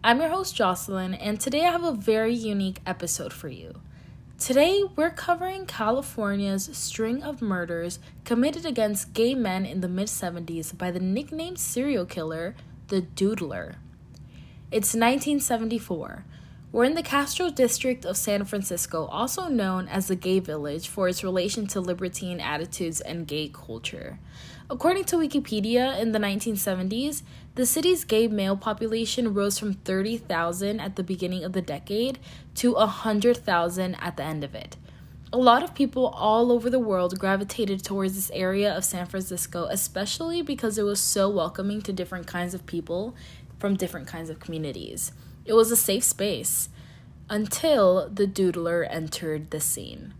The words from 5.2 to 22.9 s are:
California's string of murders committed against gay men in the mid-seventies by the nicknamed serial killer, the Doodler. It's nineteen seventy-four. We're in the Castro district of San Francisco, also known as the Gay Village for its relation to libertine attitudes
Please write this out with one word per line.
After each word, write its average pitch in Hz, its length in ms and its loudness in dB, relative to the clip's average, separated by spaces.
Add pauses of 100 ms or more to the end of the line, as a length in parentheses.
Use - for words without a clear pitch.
California's 202 1040 0
string 233 500 -2
of 294 200 -6
murders 175 580 -2 (240)
committed 294 420 2
against 220 460 0
gay 240 240 4
men 190 300 0
in 180 160 -4
the 180 80 -2
mid-seventies 175 840 -4
by 180 180 -4
the 180 120 -2
nicknamed 294 580 -2
serial 254 460 0
killer, 165 500 -6 (320)
the 196 140 2
Doodler. 175 760 -2 (960)
It's 214 240 2
nineteen 277 460 4
seventy-four. 220 840 -4 (480)
We're 233 140 4
in 285 80 4
the 330 100 -2
Castro 285 460 0
district 254 560 2
of 185 100 -2
San 202 300 0
Francisco, 175 640 -4
also 269 420 -2
known 190 400 0
as 185 180 -2
the 190 80 0
Gay 185 240 2
Village 151 480 -4
for 185 220 0
its 180 140 -2
relation 190 420 0
to 196 160 -2
libertine 180 580 -4
attitudes 160 640 -4